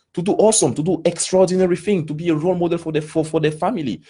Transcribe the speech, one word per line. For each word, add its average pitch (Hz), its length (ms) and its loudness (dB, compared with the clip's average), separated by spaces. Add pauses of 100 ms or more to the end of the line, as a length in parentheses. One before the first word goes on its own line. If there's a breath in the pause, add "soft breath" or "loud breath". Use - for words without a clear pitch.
(120)
to 180 100 -4
do 185 120 2
awesome, 180 380 4
to 151 120 -4
do 180 200 0
extraordinary 185 720 2
thing, 175 320 -2
to 151 80 -8
be 170 140 -6
a 165 80 4
role 175 180 0
model 170 240 0
for 160 140 -8
their, 156 100 -2
for, 156 220 -2
for 156 160 -2
their 151 100 2
family, 156 600 -4